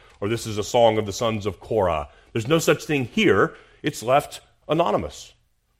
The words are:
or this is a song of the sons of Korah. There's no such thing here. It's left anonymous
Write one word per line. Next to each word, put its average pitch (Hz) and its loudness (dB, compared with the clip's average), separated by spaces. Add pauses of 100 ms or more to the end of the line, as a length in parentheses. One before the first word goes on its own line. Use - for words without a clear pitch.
(200)
or 101 -6
this 113 -4
is 107 -8
a 104 -4
song 110 4
of 104 -2
the 101 -8
sons 110 -2
of 95 -6
Korah. 87 0 (240)
There's 107 -4
no 160 2
such 160 2
thing 139 -2
here. 156 2 (260)
It's - -8
left 131 0 (280)
anonymous 170 -2 (480)